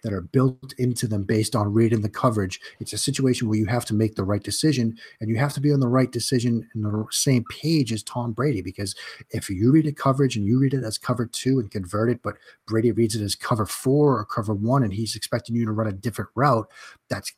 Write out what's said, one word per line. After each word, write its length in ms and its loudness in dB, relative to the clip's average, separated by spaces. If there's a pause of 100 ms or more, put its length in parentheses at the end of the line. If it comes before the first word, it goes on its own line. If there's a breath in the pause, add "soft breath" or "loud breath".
that 100 -4
are 100 -4
built 580 0
into 280 0
them 140 -2
based 340 0
on 160 2
reading 300 4
the 80 -2
coverage, 500 -2 (200 loud breath)
it's 120 -10
a 60 -6
situation 500 0
where 120 2
you 80 0
have 180 -2
to 80 -4
make 220 2
the 80 -2
right 180 0
decision, 560 0 (220 loud breath)
and 100 -4
you 80 0
have 160 0
to 80 -6
be 100 4
on 100 4
the 60 4
right 240 4
decision 600 0
in 80 -4
the 80 -2
r-, 220 -2
same 400 2
page 420 0
as 80 -4
Tom 300 -6
Brady, 320 -2
because 320 -8 (340 loud breath)
if 220 -6
you 200 4
read 140 6
a 60 -2
coverage 440 0
and 120 0
you 100 4
read 160 2
it 100 -2
as 140 -6
cover 300 -2
two 320 0
and 100 -4
convert 400 -2
it, 140 -2
but 140 -8 (280 soft breath)
Brady 260 2
reads 240 2
it 80 -2
as 120 -4
cover 320 -2
four 500 2
or 80 -4
cover 300 -4
one, 260 2
and 120 0
he's 220 -6
expecting 400 -6
you 80 0
to 80 -2
run 180 -2
a 40 -6
different 400 -8
route, 340 2 (400 loud breath)
that's 300 -6